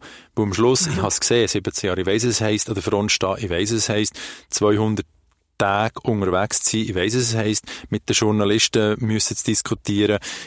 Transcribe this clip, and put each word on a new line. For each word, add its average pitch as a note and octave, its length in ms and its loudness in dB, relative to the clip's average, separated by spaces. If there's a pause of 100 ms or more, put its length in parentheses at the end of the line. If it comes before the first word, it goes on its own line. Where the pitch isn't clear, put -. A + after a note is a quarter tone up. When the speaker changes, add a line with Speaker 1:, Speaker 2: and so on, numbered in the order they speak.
(340)
Speaker 1:
weil A2 120 0
am G2+ 100 -2
Schluss, B2+ 320 4
Speaker 2:
Mhm. D3 60 -4
Speaker 1:
ich - 40 -4
habe G2 120 0
es - 100 0
gesehen, A#2 280 2
siebzehn G2+ 420 -2
Jahre, F2+ 120 -2
ich F2+ 60 -4
weiss, G#2+ 160 2
es A#2+ 180 0
heisst, G#2+ 260 0
an A#2 60 -6
der G2 80 -4
Front G#2 300 0
stehen, F#2+ 260 -2
ich G2 140 -6
weiss, F#2 180 0
es A2+ 200 0
heisst, G#2+ 300 -2 (300)
zweihundert G#2+ 560 2 (540)
Tage G#2 420 0
unterwegs G2 640 0
zu - 140 2
sein, A2 120 0
ich F#2+ 60 -6
weiss, F#2 180 0
es A#2 220 0
heisst, G#2+ 300 0 (240)
mit - 200 -4
den G#2 60 0
Journalisten G#2+ 840 2
müssen A2 380 0
zu - 80 -2
diskutieren, G#2 720 0 (300)